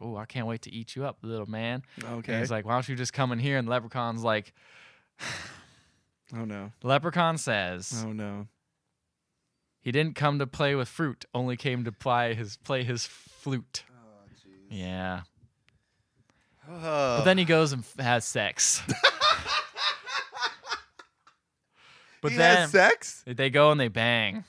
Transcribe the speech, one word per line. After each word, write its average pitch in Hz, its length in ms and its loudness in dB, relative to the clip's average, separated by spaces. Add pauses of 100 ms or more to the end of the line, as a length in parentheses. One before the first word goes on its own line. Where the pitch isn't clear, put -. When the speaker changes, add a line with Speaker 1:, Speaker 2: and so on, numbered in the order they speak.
Speaker 1:
"Ooh, 113 140 -10
I 107 100 -10
can't 117 220 -8
wait 113 160 -8
to - 100 -18
eat 113 220 -12
you 135 100 -8
up, 127 160 -10
little 113 280 -10
man." 117 340 -6 (140)
And 113 80 -14 (140)
Speaker 2:
Okay. 113 200 -4
Speaker 1:
he's 123 100 -4
like, 107 160 -4
"Why 113 80 -2
don't 123 160 -2
you 131 60 -6
just 123 180 -6
come 131 180 0
in 117 80 -4
here?" 139 200 0
And 117 80 -2
the 117 40 -4
Leprechaun's 117 520 -4
like, 110 300 0 (680)
<sighs> - 1120 -16
Speaker 2:
Oh, 113 120 -8
no. 104 340 -10
Speaker 1:
the 123 80 -10
Leprechaun 165 500 0
says 101 680 -4
Speaker 2:
Oh, 110 60 -8
no. 104 360 -10 (1300)
Speaker 1:
he 127 120 -6
didn't 151 240 0
come 143 240 0
to 135 80 -2
play 143 280 0
with 127 120 -2
fruit, - 460 -6
only 123 240 -4
came 123 280 -4
to 113 60 -6
play 120 440 0
his, 107 220 -10
play 131 260 -4
his 120 220 -4
flute. - 840 -10
Speaker 2:
Oh, 110 440 -20
jeez. 95 160 -20 (180)
Speaker 1:
Yeah. 92 520 -6 (1500)
Speaker 2:
Oh. 151 500 0
Speaker 1:
But 117 80 4
then 190 120 8
he 180 80 4
goes 160 280 4
and 120 100 -6
f-, - 200 -10
has 120 220 4
sex. - 600 0
Speaker 2:
<laughs> - 40 0 (3250)
Speaker 1:
But 147 100 0
Speaker 2:
He 240 60 -2
Speaker 1:
then 175 200 10
Speaker 2:
has 156 140 4
sex? 196 560 6
Speaker 1:
they 127 220 0
go 147 220 8
and 147 80 4
they 120 100 2
bang. 113 600 0